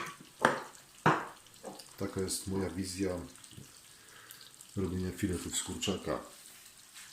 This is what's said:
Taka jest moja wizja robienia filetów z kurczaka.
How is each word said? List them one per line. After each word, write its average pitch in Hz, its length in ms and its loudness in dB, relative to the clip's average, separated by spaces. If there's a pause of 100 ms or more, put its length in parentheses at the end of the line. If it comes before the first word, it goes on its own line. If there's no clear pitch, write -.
(2000)
Taka 98 200 0
jest - 260 0
moja 95 240 4
wizja 90 500 2 (1600)
robienia 92 340 2
filetów 90 460 2
z - 60 2
kurczaka. 82 580 2 (920)